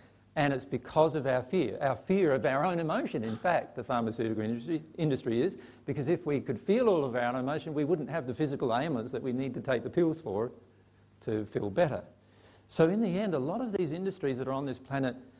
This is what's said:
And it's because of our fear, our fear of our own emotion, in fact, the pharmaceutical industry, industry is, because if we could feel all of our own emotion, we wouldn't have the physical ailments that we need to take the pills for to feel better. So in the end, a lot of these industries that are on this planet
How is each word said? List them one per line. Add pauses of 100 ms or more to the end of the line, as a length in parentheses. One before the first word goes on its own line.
(360)
And
it's
because
of
our
fear,
our
fear
of
our
own
emotion,
in
fact,
the
pharmaceutical
industry, (140)
industry
is, (280)
because
if
we
could
feel
all
of
our (120)
own
emotion,
we
wouldn't
have
the
physical
ailments
that
we
need
to
take
the
pills
for (680)
to
feel
better. (640)
So
in
the
end,
a
lot
of
these
industries
that
are
on
this
planet (240)